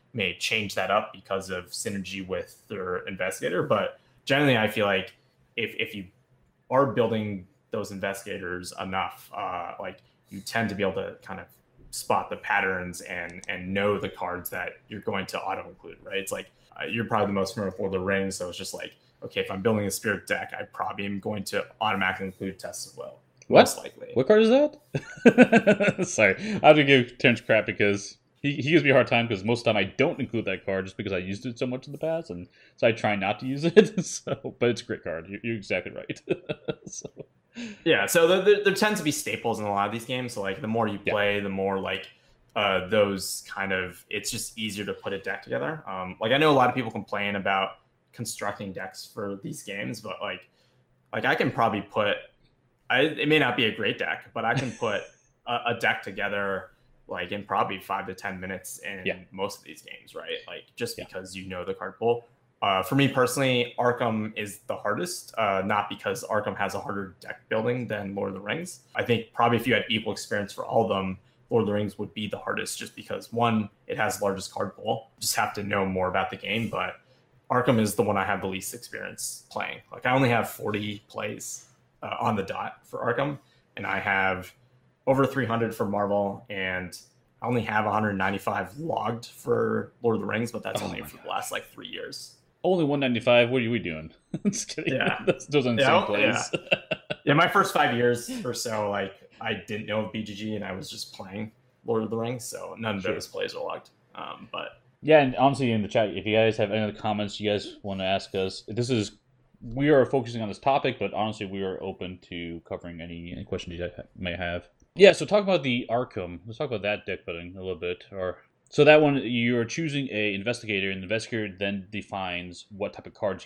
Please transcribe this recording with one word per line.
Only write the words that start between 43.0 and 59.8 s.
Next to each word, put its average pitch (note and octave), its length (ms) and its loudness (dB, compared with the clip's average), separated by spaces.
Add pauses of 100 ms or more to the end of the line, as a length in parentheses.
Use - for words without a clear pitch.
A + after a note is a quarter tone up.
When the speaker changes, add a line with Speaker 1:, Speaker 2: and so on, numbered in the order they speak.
Speaker 1:
kind G2 240 -4
of, F#2 360 -4
it's G#2 220 -6
just - 280 -8
easier G#2 280 -4
to G2 80 -4
put - 180 -8
a G2 60 -4
deck G2 240 -8
together. C#3+ 440 -4
Um, F#2 340 -8
like, A2+ 120 0
I C#3 60 4
know D#3 120 6
a C#3+ 40 6
lot B2 140 6
of A#2 60 0
people A#2 160 -4
complain G2+ 460 -4
about F#2+ 420 0 (340)
constructing G#2 600 -8
decks F#2+ 400 -12
for G2+ 300 -8
these - 200 -10
games, G#2+ 380 -8
but, F#2+ 200 -10
like, F#2+ 280 -8 (640)
like, A2 120 -2
I C#3 100 4
can D#3+ 160 0
probably G#2 320 2
put, G#2 340 0 (720)
I, B2 140 4
it D3 260 0
may D#3 100 6
not B2 180 2
be A#2 100 4
a G#2 80 0
great G#2+ 240 -2
deck, - 340 -4
but A2+ 120 -4
I A#2 100 2
can C3 180 0
put G#2 300 -2 (220)
Speaker 2:
<laughs> - 220 -20
Speaker 1:
a, A#2+ 120 -2 (100)
a A#2+ 100 0
deck A#2 240 2
together, G2+ 680 -4 (380)
like, F2+ 240 -6
in G2+ 120 -6
probably G2+ 360 0
five F#2+ 260 -6
to F#2 80 -8
ten F#2+ 260 -8
minutes F#2 380 -10
in F#2+ 260 -10
Speaker 2:
Yeah. F2+ 140 -4 (140)
Speaker 1:
most G2 260 -6
of - 60 -20
these D#2 180 -20